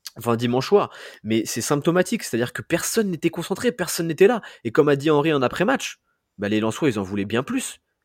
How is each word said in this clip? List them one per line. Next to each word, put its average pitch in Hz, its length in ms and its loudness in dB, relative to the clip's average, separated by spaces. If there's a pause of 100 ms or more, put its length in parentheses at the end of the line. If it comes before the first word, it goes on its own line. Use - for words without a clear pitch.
(160)
Enfin, 120 200 0
dimanche 123 320 0
soir. 196 220 4 (340)
Mais 110 200 0
c'est - 160 -6
symptomatique, 170 640 0
c'est-à-dire 120 300 -4
que - 100 -8
personne 196 480 -2
n'était 170 200 -2
concentré, 196 420 -4
personne 180 340 -4
n'était 165 220 6
là. 233 140 0 (200)
Et 113 80 -6
comme 147 180 4
a 147 60 6
dit 143 160 2
Henry 151 220 4
en 139 100 2
après-match, 185 560 0 (420)
bah, 101 80 -2
les 107 100 2
Lensois, 110 300 0
ils 107 100 0
en 101 60 -2
voulaient 98 200 -4
bien 113 200 -2
plus. - 360 -8 (240)